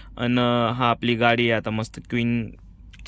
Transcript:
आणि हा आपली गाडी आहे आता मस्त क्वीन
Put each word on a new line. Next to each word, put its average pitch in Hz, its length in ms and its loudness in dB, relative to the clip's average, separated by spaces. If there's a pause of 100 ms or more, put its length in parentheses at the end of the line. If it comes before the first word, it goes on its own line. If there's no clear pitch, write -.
(180)
आणि 123 160 0 (400)
हा 123 160 2
आपली 120 240 0
गाडी 117 360 2
आहे 110 100 0
आता 107 100 -6
मस्त 110 300 -6 (100)
क्वीन 117 400 -2 (560)